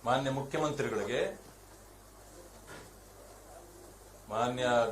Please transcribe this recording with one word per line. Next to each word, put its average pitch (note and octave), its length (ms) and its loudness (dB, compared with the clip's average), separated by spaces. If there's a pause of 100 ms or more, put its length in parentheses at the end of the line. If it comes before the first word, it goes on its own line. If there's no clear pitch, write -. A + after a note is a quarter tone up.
ಮಾನ್ಯ C3+ 260 4
ಮುಖ್ಯಮಂತ್ರಿಗಳಿಗೆ, C3+ 1120 0 (2750)
ಮಾನ್ಯ B2 380 2 (240)